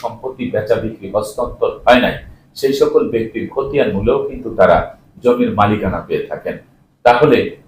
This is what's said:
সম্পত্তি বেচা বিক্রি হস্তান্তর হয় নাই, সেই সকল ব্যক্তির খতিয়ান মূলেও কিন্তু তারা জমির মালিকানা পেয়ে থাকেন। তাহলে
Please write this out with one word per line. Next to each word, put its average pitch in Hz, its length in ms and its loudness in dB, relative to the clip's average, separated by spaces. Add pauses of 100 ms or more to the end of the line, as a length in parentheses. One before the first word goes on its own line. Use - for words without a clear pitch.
সম্পত্তি 131 500 -8
বেচা 107 340 0
বিক্রি 98 300 -10
হস্তান্তর - 560 -4 (120)
হয় 123 200 6
নাই, 85 140 -2 (380)
সেই 135 260 0
সকল 151 220 4 (100)
ব্যক্তির 110 320 -4 (100)
খতিয়ান 135 380 0
মূলেও 113 260 0 (100)
কিন্তু 127 200 -10 (100)
তারা 92 200 6 (440)
জমির 123 360 2
মালিকানা 101 480 0
পেয়ে 76 240 -4
থাকেন। - 260 -8 (480)
তাহলে 135 340 6 (300)